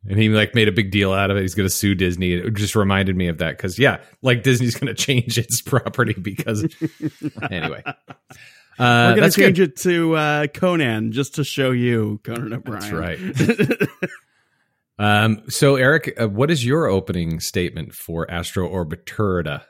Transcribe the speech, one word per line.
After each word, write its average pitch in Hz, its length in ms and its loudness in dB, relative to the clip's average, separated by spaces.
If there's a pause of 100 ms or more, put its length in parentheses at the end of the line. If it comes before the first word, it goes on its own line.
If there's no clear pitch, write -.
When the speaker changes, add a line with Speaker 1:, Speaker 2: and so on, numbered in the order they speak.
Speaker 1:
And 98 120 0
he, 110 120 6
like, 107 240 2
made 110 140 6
a 98 40 2
big 98 180 0
deal 98 220 2
out 98 180 2
of 98 60 2
it. 98 60 0
He's 92 120 -4
gonna 95 140 0
sue 98 260 0
Disney. 90 380 0
It 92 220 -2
just 101 220 -2
reminded 98 400 2
me 90 120 0
of 80 100 -4
that 80 200 -4
'cause, 90 200 -6
yeah, 127 200 2 (240)
like, 123 220 2
Disney's 123 320 2
gonna 110 180 -6
<laughs> - 0 -
change 123 420 -2
its 120 260 -4
property 113 520 -2
because, 104 480 -6
Speaker 2:
<laughs> 151 880 -8
Speaker 1:
anyway. 80 360 -6
Uh, - 60 -10 (880)
Speaker 2:
We're 120 320 6
gonna 117 100 4
Speaker 1:
that's 165 160 4
Speaker 2:
change 185 220 6
Speaker 1:
good. 180 120 4
Speaker 2:
it - 120 -20
to, 165 340 2
uh, 151 320 0
Conan 123 640 -2
just 131 240 -4
to 147 80 -2
show 131 260 -2
you, 117 540 0
Conan 117 300 -8
O'Brien. 107 260 -10
Speaker 1:
That's - 120 -8
right. 135 960 -2
Speaker 2:
<laughs> - 80 -20 (1000)
Speaker 1:
Um, 104 540 2
so, 139 240 4
Eric, 139 460 2
uh, 113 80 0
what 123 240 0
is 127 120 0
your 147 220 0
opening 87 540 -2
statement - 540 -6
for 82 360 -8
Astro 87 380 -4
Orbiterda? 85 1000 -4